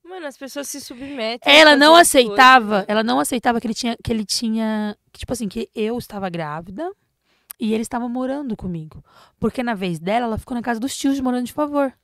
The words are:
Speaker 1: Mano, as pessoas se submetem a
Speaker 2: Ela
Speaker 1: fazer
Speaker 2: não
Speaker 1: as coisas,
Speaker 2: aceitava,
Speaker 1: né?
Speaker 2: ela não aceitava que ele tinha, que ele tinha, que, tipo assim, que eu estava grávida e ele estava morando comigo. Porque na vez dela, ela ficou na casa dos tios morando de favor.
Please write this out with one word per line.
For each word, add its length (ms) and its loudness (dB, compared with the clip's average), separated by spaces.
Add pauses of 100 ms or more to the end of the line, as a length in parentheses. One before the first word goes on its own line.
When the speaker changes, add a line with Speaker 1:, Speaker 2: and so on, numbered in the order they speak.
Speaker 1:
Mano, 240 -14
as 100 -14
pessoas 300 -12
se 140 -12
submetem 680 -4
a 40 8
Speaker 2:
Ela 160 10
Speaker 1:
fazer 80 6
Speaker 2:
não 160 8
Speaker 1:
as 160 8
coisas, 200 4
Speaker 2:
aceitava, 480 6
Speaker 1:
né? 100 -4
Speaker 2:
ela 140 0
não 180 0
aceitava 400 -2
que 40 -12
ele 80 -2
tinha, 300 -6
que 80 -4
ele 140 -4
tinha, 720 -4 (160)
que, 60 -20
tipo 120 -12
assim, 160 -6
que 260 -8
eu 240 -4
estava 320 -10
grávida 600 -10 (680)
e 160 -2
ele 100 -2
estava 260 -8
morando 480 -6
comigo. 460 -12 (360)
Porque 240 -4
na 100 -4
vez 240 -4
dela, 280 -2
ela 120 -4
ficou 180 -10
na 60 -4
casa 180 -4
dos 160 -6
tios 260 0
morando 240 -2
de 80 -12
favor. 400 -2 (100)